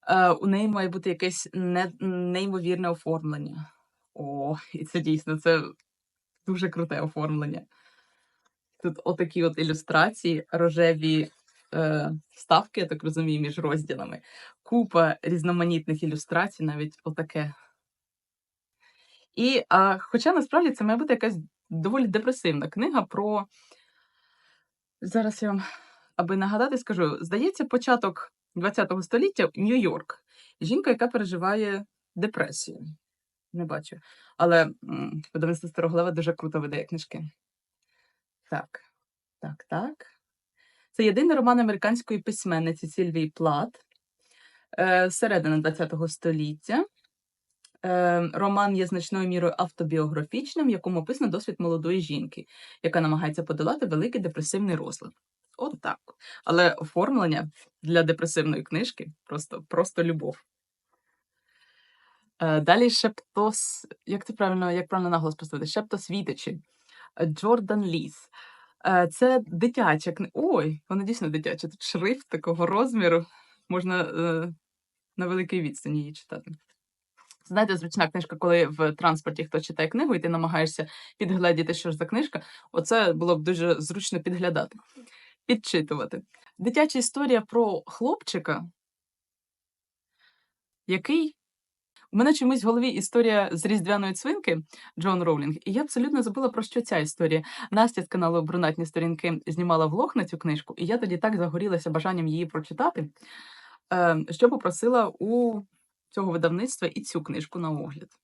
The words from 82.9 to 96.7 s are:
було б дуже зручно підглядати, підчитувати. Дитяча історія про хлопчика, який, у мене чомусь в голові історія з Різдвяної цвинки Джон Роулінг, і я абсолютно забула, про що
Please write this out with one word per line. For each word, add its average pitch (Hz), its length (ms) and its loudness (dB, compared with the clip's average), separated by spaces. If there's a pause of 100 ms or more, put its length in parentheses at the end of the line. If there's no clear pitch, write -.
було 170 220 4
б 156 80 -4
дуже 170 380 2
зручно 180 380 -4
підглядати, 175 580 -2 (680)
підчитувати. 170 760 -2 (360)
Дитяча 254 420 2
історія 254 420 0
про 214 440 0
хлопчика, 180 800 -4 (2250)
який, 302 480 -2 (760)
у 196 60 0
мене 269 160 6
чомусь 262 300 2
в 208 40 2
голові 240 220 2
історія 208 640 2
з 165 140 -4
Різдвяної 196 480 2
цвинки 233 480 -2 (380)
Джон 180 240 2
Роулінг, 156 320 0 (100)
і 196 80 -4
я 247 80 2
абсолютно 285 420 0
забула, 226 260 0
про 220 140 -4
що 240 180 -4